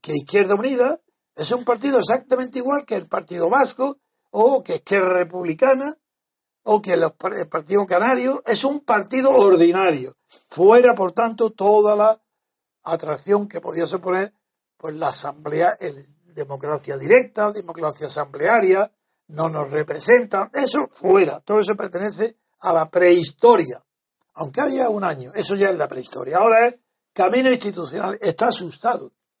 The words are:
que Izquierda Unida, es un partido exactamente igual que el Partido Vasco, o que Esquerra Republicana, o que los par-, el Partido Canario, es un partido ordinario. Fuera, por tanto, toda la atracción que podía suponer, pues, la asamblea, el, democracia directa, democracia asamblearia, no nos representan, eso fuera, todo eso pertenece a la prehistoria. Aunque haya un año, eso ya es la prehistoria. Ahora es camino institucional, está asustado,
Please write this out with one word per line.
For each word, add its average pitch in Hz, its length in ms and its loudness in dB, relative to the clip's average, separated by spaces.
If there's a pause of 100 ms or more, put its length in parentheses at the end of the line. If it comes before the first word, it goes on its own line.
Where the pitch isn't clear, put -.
que 156 140 -8
Izquierda 190 400 0
Unida, 254 440 0 (360)
es 156 180 -8
un 247 120 -4
partido 247 340 0
exactamente 254 600 -4
igual 285 260 -4
que 214 120 -6
el 175 120 -8
Partido - 400 -4
Vasco, 269 500 -2 (320)
o 240 320 2
que 165 140 -6
Esquerra 185 380 0
Republicana, 180 840 -2 (680)
o 214 160 2
que 185 160 0
los 160 160 0
par-, 196 220 -8
el 175 140 -6
Partido 180 380 -2
Canario, 247 600 0
es 226 180 0
un 285 160 -2
partido 254 500 0
ordinario. 175 840 4 (320)
Fuera, 226 460 6
por 185 180 -2
tanto, 226 380 -2
toda 208 460 2
la 220 240 2 (640)
atracción 165 640 -4
que 170 120 -10
podía 165 260 -6
suponer, 180 460 -4 (440)
pues, 156 180 -12
la 156 140 -6
asamblea, 151 720 -4
el, 139 260 -12 (280)
democracia 143 640 -8
directa, 208 560 0
democracia 165 540 -10
asamblearia, 185 840 0 (380)
no 160 200 -4
nos 151 220 -6
representan, 190 840 0
eso 277 380 -2
fuera, 180 500 2
todo 214 200 0
eso 208 160 -2
pertenece 196 640 -8 (220)
a 180 120 -2
la 160 180 0
prehistoria. 175 920 4 (500)
Aunque 156 280 -6
haya 262 260 -2
un 202 160 -4
año, 135 300 -6
eso 202 220 -2
ya 196 120 2
es 180 80 -2
la 147 120 -4
prehistoria. 135 500 -8
Ahora 226 280 4
es 247 140 -4 (320)
camino 262 380 2
institucional, 190 720 -4
está 202 260 0
asustado, 214 640 -6 (280)